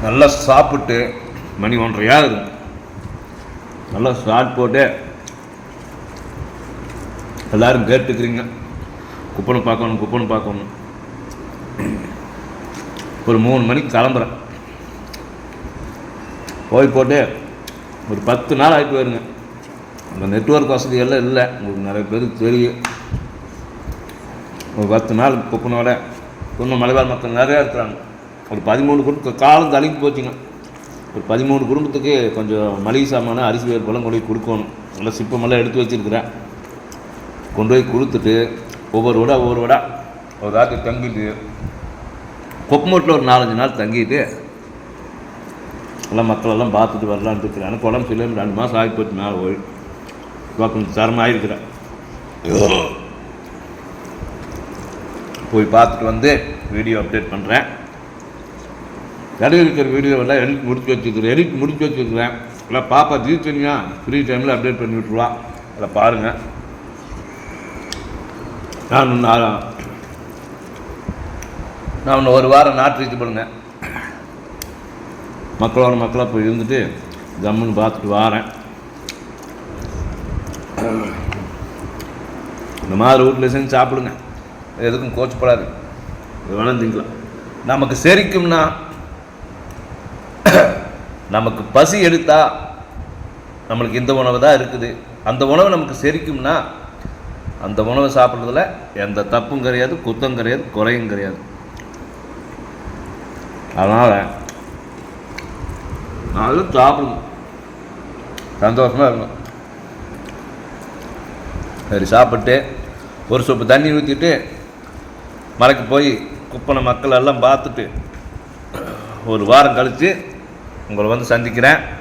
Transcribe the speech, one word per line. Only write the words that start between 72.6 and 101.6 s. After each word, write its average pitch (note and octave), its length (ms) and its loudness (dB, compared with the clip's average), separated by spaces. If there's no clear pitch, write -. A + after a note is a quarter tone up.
நாட்டு C3+ 220 4
ரீச் A#2+ 180 -4
பண்ணுங்க. A2+ 240 -2
மக்களோட B2 400 4
மக்களாக A#2 280 0
போய் A2 160 2
இருந்துட்டு A#2 320 2
ஜம்முன்னு A2 380 2
பார்த்துட்டு A2 340 0
வாரேன். A2 320 2
இந்த F#2+ 180 -4
மாதிரி B2+ 240 8
வீட்டில் B2+ 280 4
செஞ்சு C#3 220 0
சாப்பிடுங்க, C3 360 2
எதுக்கும் B2 320 -2
கோச்சப்படாது, B2 460 2
எது F#2+ 120 -6
வேணாலும் A#2 260 2
திங்கலாம். A2 300 -2
நமக்கு C3+ 240 2
செரிக்கும்னா, F3 560 6
நமக்கு A2 280 2
பசி D#3 220 8
எடுத்தா D#3+ 300 6
நம்மளுக்கு A2+ 320 0
இந்த B2 200 2
உணவு B2 240 4
தான் D3 140 10
இருக்குது, A#2+ 320 -2
அந்த C3+ 120 2
உணவு F#3 220 8
நமக்கு D#3 280 -2
செரிக்கும்னா D3 520 0
அந்த G#2 140 -2
உணவை C3+ 260 2
சாப்பிட்றதுல B2 460 4
எந்த G2+ 160 -2
தப்பும் C3 320 0
கிடையாது, B2+ 280 2
குத்தம் A#2+ 320 -2
கிடையாது, A#2 260 0
குறையும் A2+ 380 2
கிடையாது. G2 260 -4